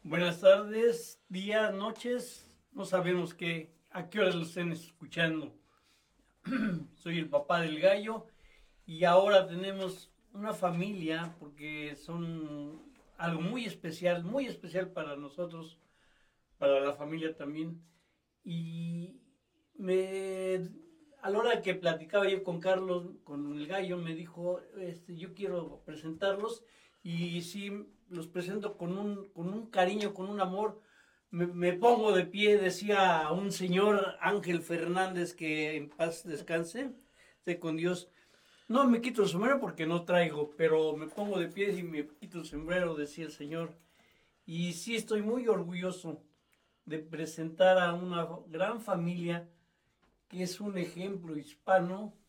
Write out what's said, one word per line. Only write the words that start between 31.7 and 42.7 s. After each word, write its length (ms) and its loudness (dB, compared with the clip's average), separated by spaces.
pongo 400 6
de 120 6
pie", 320 6
decía 760 4
un 200 0
señor, 680 2
Ángel 400 0
Fernández, 720 0
que 440 -2
en 120 -8
paz 360 -4
descanse, 680 -4
esté 200 -4
con 180 -2
Dios. 320 -2
"No 160 6
me 160 6
quito 220 2
el 60 6
sombrero 300 2
porque 260 -4
no 200 0
traigo, 500 4
pero 400 4
me 120 -8
pongo 320 -2
de 100 0
pie 280 -2
y 60 -6
me 240 -6
quito 320 -14
el 60 -10
sombrero", 500 -2